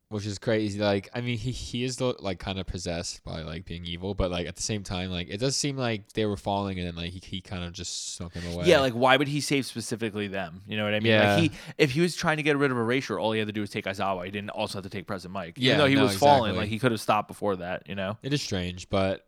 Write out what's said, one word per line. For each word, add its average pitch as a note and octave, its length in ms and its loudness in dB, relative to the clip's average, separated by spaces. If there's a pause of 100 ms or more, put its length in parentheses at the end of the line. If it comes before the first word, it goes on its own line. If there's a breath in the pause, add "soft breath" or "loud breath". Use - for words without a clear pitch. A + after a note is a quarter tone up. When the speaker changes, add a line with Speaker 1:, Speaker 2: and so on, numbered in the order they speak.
Speaker 1:
which G#2 160 -6
is G2+ 140 -4
crazy. A2 400 0
Like, G2+ 340 2
I A#2+ 80 -4
mean, A#2+ 160 -2
he, A#2 140 -4
he - 320 -6
is, C3 180 -4
like, G2 420 -2
kinda F#2+ 200 -4
possessed - 600 -6
by, E2+ 200 -8
like, D#2+ 220 -10
being E2+ 200 -10
evil, F2 300 -4
but, F#2+ 160 2
like, F2 160 -2
at F2 80 -10
the - 80 -10
same G#2+ 200 -2
time, F#2 280 -4
like, F2 180 -4
it F#2+ 100 -4
does C3+ 160 0
seem C#3 220 -2
like A2+ 360 -4
they A2 120 2
were G#2 120 0
falling, G2 420 -2
and F2+ 80 -2
then, E2+ 80 -6
like, F2 160 -6
he, F2+ 120 -12
he F#2+ 180 -10
kinda F2 300 -8
just - 440 -8
snuck F2 180 -12
them E2+ 100 -8 (100)
away. F2 120 -2
Speaker 2:
Yeah, E3 140 8
like, C3 140 2
why B2+ 240 6
would C#3+ 100 2
he D3 120 -2
save C3+ 280 0
specifically G#2 600 -4
them? F#2 400 -6
You G#2+ 100 -6
know G#2+ 60 0
what G#2 120 0
I G#2+ 40 2
mean? A2 140 4
Speaker 1:
Yeah. G#2 220 8
Speaker 2:
Like, E3 80 6
he, D#3 140 0 (200 loud breath)
if D3 140 4
he D3 100 2
was F3 140 2
trying D#3 220 0
to D3+ 60 -2
get D3 140 2
rid C#3 140 4
of B2 60 -2
Erasure, A#2 420 0
all G#2+ 140 2
he A2 60 0
had G#2+ 80 0
to G#2 60 -4
do G#2+ 80 -2
was G#2 80 -4
take G#2 160 -4
Aizawa. F#2+ 400 -2
He F#2+ 60 -8
didn't G2+ 200 -6
also G#2 280 -4
have F#2 40 -8
to F#2+ 60 -8
take F#2 180 -8
Present F#2 260 -8
Mike. F2 240 -8
Speaker 1:
Yeah, B2+ 160 4
Speaker 2:
Even - 60 4
though C#3+ 80 6
he C3+ 80 6
Speaker 1:
no, C3+ 80 6
Speaker 2:
was G2+ 140 4
falling, C3+ 340 8
Speaker 1:
exactly. G#2+ 120 0
Speaker 2:
like, G#2+ 60 -2
he A2 100 -2
could B2 120 4
have G#2+ 100 -2
stopped G#2+ 260 2
before G2+ 300 -2
that, F2+ 300 -6
you F2+ 80 -6
know? G2 280 -4
Speaker 1:
It C3+ 100 -4
is C#3+ 80 0
strange, F2+ 480 -4
but, F#2+ 380 0